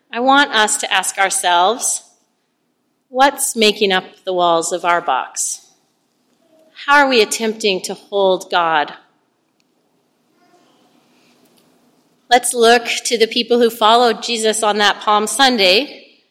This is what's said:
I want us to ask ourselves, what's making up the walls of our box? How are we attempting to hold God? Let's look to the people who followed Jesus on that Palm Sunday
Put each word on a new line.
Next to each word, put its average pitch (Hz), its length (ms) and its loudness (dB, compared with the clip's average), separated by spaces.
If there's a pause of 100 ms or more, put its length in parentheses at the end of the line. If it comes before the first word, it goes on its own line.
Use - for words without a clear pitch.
(120)
I 226 60 -8
want 277 320 2
us 214 280 0
to - 140 -6
ask 190 260 -4
ourselves, 190 840 0 (1040)
what's 277 460 0
making 208 380 0
up 185 120 -2 (200)
the 190 80 -8
walls 170 400 0
of 175 120 -8
our 175 160 0
box? - 720 -6 (1120)
How 285 180 4
are 269 40 0
we 240 140 4
attempting 214 600 -2
to 196 120 -10
hold 190 560 -2
God? 160 420 0 (3250)
Let's 247 260 0
look 240 320 4 (180)
to 233 140 -4
the 220 100 2
people 240 320 0
who 233 100 2
followed 226 520 2
Jesus 220 420 -4
on 208 140 0
that 202 220 0
Palm 214 280 0
Sunday 240 1040 0